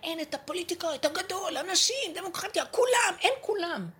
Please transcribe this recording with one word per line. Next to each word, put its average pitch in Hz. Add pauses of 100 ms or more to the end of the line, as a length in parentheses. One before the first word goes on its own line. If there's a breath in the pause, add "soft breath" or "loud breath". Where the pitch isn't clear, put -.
אין 330
את 302
הפוליטיקה, 339
את 254
הגדול, 359
אנשים, 381
דמוקרטיה, 349
כולם, 480
אין 466
כולם. 339 (100)